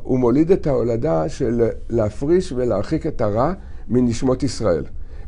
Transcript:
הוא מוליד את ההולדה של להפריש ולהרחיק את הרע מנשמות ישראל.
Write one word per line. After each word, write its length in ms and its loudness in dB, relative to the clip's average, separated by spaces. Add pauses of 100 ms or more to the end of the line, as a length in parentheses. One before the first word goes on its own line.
הוא 160 0
מוליד 320 4
את 160 2
ההולדה 640 0
של 400 0 (200)
להפריש 640 0
ולהרחיק 560 -2
את 140 -2
הרע 320 0 (360)
מנשמות 540 2
ישראל. 400 0 (440)